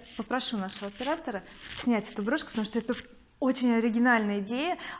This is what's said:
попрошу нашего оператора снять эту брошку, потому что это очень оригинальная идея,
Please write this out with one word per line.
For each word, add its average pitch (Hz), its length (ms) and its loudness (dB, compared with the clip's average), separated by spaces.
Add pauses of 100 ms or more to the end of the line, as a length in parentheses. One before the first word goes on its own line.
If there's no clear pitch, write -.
(160)
попрошу 233 420 -2
нашего 196 300 -4
оператора 247 560 -4 (360)
снять 220 300 2
эту 214 140 -6
брошку, 262 260 0
потому 214 160 -2
что 233 140 -2
это 226 160 -2 (440)
очень 254 360 4
оригинальная 226 640 4
идея, 254 380 -2 (220)